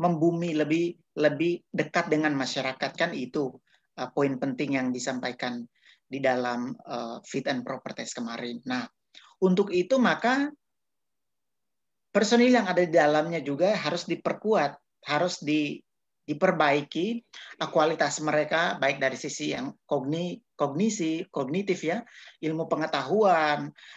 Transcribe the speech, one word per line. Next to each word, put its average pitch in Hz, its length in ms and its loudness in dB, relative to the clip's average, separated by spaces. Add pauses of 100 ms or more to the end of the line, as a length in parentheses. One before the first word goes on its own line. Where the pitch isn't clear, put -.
membumi, 170 560 2
lebih, 165 400 0 (240)
lebih 151 480 2
dekat 165 400 -2
dengan 151 240 2
masyarakat, 131 640 -4
kan 170 160 0
itu, 139 400 -4 (480)
eh, - 80 -6
poin 139 320 0
penting 139 400 -2
yang 127 80 0
disampaikan 123 720 -4 (480)
di 131 80 -10
dalam, 123 640 0
eh, 120 480 -10
fit 135 240 -6
and 123 80 -2
proper 131 320 -10
test - 240 -12
kemarin. 120 480 -8
Nah, 127 240 -6 (560)
untuk 185 240 4
itu 180 320 2
maka 247 480 2 (1600)
personil 233 480 6
yang 220 80 4
ada 180 240 2
di 156 80 -2
dalamnya 151 480 4
juga 160 320 2
harus 156 320 -4
diperkuat, 175 720 0 (240)
harus 156 400 0
di-, 147 400 -2 (400)
diperbaiki, 156 840 2 (520)
eh, 160 80 -4
kualitas 160 560 2
mereka, 156 560 0
baik 143 160 0
dari 135 240 -2
sisi 151 320 -6
yang 131 320 -8
kogni-, 160 560 -2 (160)
kognisi, 160 720 0
kognitif 175 560 -4
ya, 175 160 -2 (400)
ilmu 160 240 -2
pengetahuan, 151 1040 2 (280)